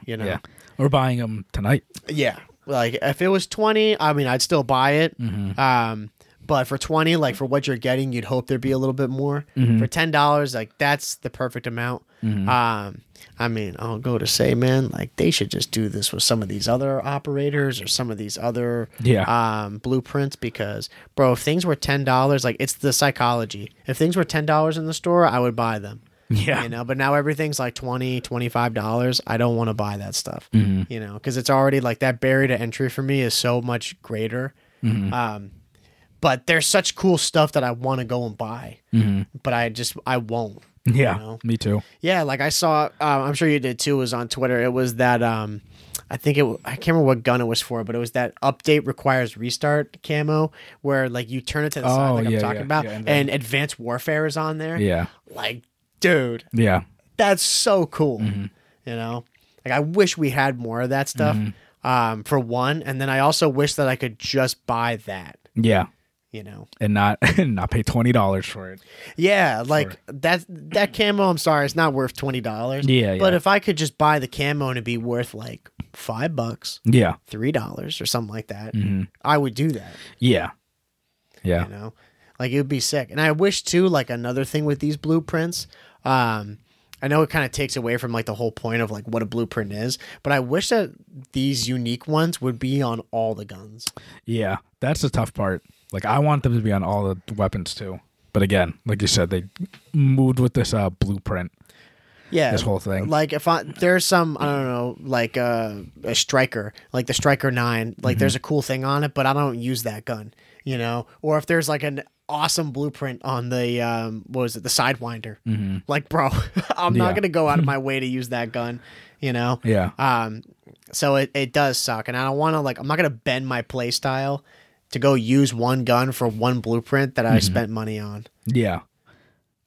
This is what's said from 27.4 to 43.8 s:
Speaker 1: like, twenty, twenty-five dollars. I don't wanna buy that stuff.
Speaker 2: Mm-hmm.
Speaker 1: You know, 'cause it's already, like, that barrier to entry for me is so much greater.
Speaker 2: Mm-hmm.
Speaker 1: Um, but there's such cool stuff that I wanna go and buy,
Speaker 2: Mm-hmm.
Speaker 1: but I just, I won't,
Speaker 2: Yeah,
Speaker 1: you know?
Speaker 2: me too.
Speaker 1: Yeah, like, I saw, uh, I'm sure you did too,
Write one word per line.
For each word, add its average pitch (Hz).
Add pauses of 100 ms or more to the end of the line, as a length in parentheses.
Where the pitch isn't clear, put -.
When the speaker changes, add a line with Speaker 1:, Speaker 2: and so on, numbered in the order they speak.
Speaker 1:
like, 123
twenty, 127
twenty-five 120
dollars. 120
I 113
don't 120
wanna 113
buy 104
that 98
stuff. -
Speaker 2:
Mm-hmm. 98
Speaker 1:
You 117
know, 104
'cause 127
it's 131
already, 139
like, 120
that 127
barrier 135
to 120
entry 120
for 135
me 135
is 117
so 123
much 120
greater. 113 (300)
Speaker 2:
Mm-hmm. 104
Speaker 1:
Um, 107 (680)
but 131
there's 160
such -
cool 180
stuff 151
that 147
I 123
wanna 127
go 123
and 107
buy, 113 (140)
Speaker 2:
Mm-hmm. 101 (200)
Speaker 1:
but 131
I 117
just, 113 (100)
I 131
won't, 113 (260)
Speaker 2:
Yeah, 120
Speaker 1:
you 104
know? 110
Speaker 2:
me 113
too. 104 (180)
Speaker 1:
Yeah, 175
like, 135
I 143
saw, 151 (140)
uh, 143
I'm 139
sure 160
you 147
did 123
too, 143